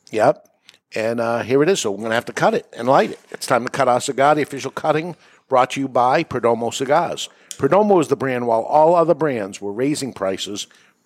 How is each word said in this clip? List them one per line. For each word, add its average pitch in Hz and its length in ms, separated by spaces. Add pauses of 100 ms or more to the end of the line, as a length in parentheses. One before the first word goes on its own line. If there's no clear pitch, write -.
(100)
Yep. 113 360 (480)
And, 113 240
uh, 117 240
here 127 200
it 156 60
is. 196 120
So 110 100
we're 98 140
gonna 113 100
have 120 120
to 123 60
cut 202 220
it - 120 (100)
and 117 100
light 170 240
it. - 80 (140)
It's - 140
time 123 180
to 127 60
cut 131 180
our 123 120
cigar. 139 360
The 151 60
official 131 280
cutting 156 460 (320)
brought 127 220
to 139 100
you 135 80
by 127 340
Perdomo 117 500
Cigars. 147 560 (300)
Perdomo 190 420
is 131 80
the 135 80
brand, 123 300
while 113 160
all 156 320
other 165 200
brands 123 460
were 101 120
raising 135 400
prices, 95 540 (400)